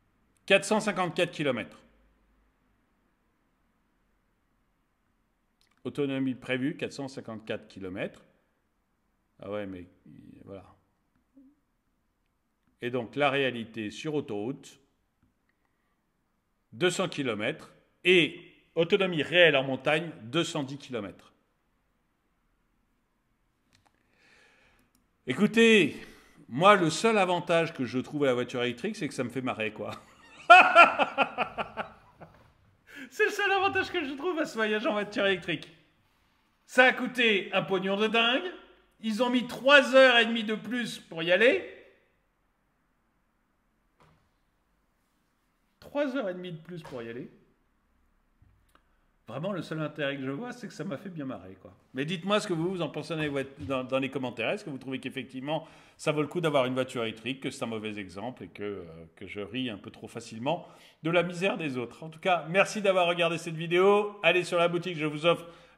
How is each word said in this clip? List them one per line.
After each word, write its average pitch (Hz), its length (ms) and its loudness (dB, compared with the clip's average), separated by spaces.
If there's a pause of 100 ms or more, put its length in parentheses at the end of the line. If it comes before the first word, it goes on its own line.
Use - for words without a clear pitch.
(440)
quatre 190 200 4
cent 214 160 2
cinquante-quatre 180 500 0
kilomètres. 127 480 -4 (4000)
Autonomie 135 520 -2
prévue, 131 420 -4
quatre 110 160 -6
cent 139 140 -10
cinquante-quatre 110 600 -10
kilomètres. 98 560 -10 (1160)
Ah 98 100 -12
ouais, 104 140 -8
mais 90 220 -14 (580)
voilà. 98 180 -16 (2250)
Et 123 80 -4
donc, 120 280 -6
la 143 120 2
réalité 120 640 -4
sur 151 240 -8
autoroute, 117 640 -8 (1900)
deux 123 180 0
cents 175 200 -2
kilomètres, 127 640 -4 (320)
et 175 340 4 (360)
autonomie 170 480 2
réelle 160 340 6
en 131 60 4
montagne, 147 480 -2 (100)
deux 139 240 -2
cent 160 180 -4
dix 135 140 -10
kilomètres. 104 560 -12 (4000)
Écoutez, 208 680 4 (500)
moi, 185 300 6
le 165 120 2
seul 220 280 2
avantage 170 560 2
que 135 100 -4
je 120 160 -4
trouve 143 240 -4
à 143 40 4
la 127 60 4
voiture 123 300 -2
électrique, 123 320 -4
c'est 156 140 -6
que - 40 -16
ça 127 120 -4
me 117 40 -6
fait 127 120 -6
marrer, 110 320 -4
quoi. 104 180 -10 (580)
<laughs> - 1400 4 (1200)
C'est 415 160 0
le 392 60 2
seul 392 200 0
avantage 381 400 0
que 349 120 -2
je 269 100 -6
trouve 311 260 -4
à 311 60 0
ce - 100 -10
voyage 214 320 0
en 220 60 0
voiture 208 340 -2
électrique. 175 420 -2 (960)
Ça 254 200 6
a 254 80 6
coûté 226 600 0
un 190 80 2
pognon 190 340 0
de 214 120 0
dingue. 233 440 0 (500)
Ils 220 200 -2
ont 247 80 2
mis 247 160 0
trois 254 480 6
heures 262 240 10
et 226 80 6
demie 226 180 -2
de 214 120 -2
plus 208 420 -8
pour 165 240 -10
y 165 100 2
aller. 240 380 4 (4000)
Trois 277 380 -4
heures 214 120 -4
et 180 40 -6
demie 180 200 -10
de 156 40 -12
plus 170 240 -14
pour 123 220 -10
y 113 60 -10
aller. 123 200 -12 (2000)
Vraiment, 156 260 -6
le 170 80 -6
seul 160 180 -8
intérêt 147 380 -4
que 135 80 -8
je 135 60 -4
vois, 143 200 -8
c'est - 160 -14
que - 60 -16
ça 156 100 -10
m'a 147 140 -8
fait 208 120 -12
bien 160 140 -10
marrer, 95 380 -12
quoi. 92 120 -20 (200)
Mais 127 100 -4
dites-moi 185 380 0
ce 208 60 -8
que 180 60 -2
vous, 165 160 -2
vous 185 120 -4
en 151 80 -4
pensez 151 260 -8
dans 156 60 -4
les 151 80 -2
voit-, 139 140 -4 (160)
dans, 135 240 -4
dans 131 160 -2
les 135 100 -2
commentaires. 131 400 -4
Est-ce 202 160 -4
que - 40 -12
vous 135 80 -10
trouvez 131 220 -8
qu'effectivement, 131 680 -8 (300)
ça - 160 -4
vaut 151 100 0
le 147 60 0
coup 170 140 -4
d'avoir 147 240 2
une 127 80 -2
voiture 127 300 -2
électrique, 113 360 -6
que 143 100 -6
c'est 127 140 -10
un 120 40 -6
mauvais 107 320 -8
exemple 98 440 -12
et 92 40 -14
que, 101 160 -14
euh, 98 200 -8 (320)
que 101 100 -18
je 95 140 -12
ris 117 300 -6
un 104 80 -10
peu 110 140 -16
trop - 160 -18
facilement 123 600 -6 (360)
de 156 60 -2
la 170 140 4
misère 185 340 -2
des 147 200 -4
autres ? 120 260 -8
En 160 60 -12
tout 160 100 -20
cas, 175 300 0
merci 190 320 2
d'avoir 185 260 4
regardé 170 300 2
cette 165 180 -8
vidéo. 190 680 2
Allez 175 200 4
sur 180 140 -2
la 170 100 4
boutique, 170 300 -2
je 151 80 -2
vous 151 200 -4
offre 170 220 2 (300)